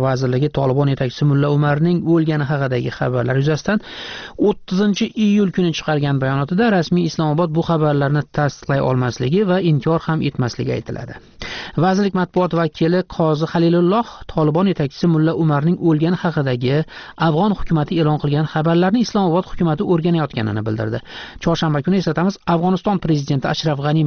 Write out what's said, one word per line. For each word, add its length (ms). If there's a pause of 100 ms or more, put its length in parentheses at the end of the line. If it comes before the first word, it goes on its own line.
vazirligi 440 (100)
Tolibon 340
yetakchisi 380
Mulla 260
Umarning 420 (160)
o'lgani 360
haqidagi 480
xabarlar 440
yuzasidan 400 (680)
o'ttizinchi 600 (140)
iyul 320
kuni 220
chiqargan 440
bayonotida 540
rasmiy 340
Islomobod 460
bu 140
xabarlarni 520 (160)
tasdiqlay 420 (100)
olmasligi 500 (100)
va 80 (120)
inkor 360
ham 220
etmasligi 500
aytiladi. 400 (680)
Vazirlik 360
matbuot 400
vakili 420 (140)
Qozi 360
Halilulloh 540 (260)
Tolibon 400
yetakchisi 380
Mulla 320
Umarning 340 (120)
o'lgani 360
haqidagi 600 (420)
afg'on 320
hukumati 420
e'lon 220
qilgan 320
xabarlarni 520
Islomobod 440
hukumati 320 (100)
o'rganayotganini 720
bildirdi. 320 (440)
Chorshanba 420
kuni, 180
eslatamiz, 320 (200)
Afg'oniston 500
prezidenti 480
Ashraf 320
G'ani 220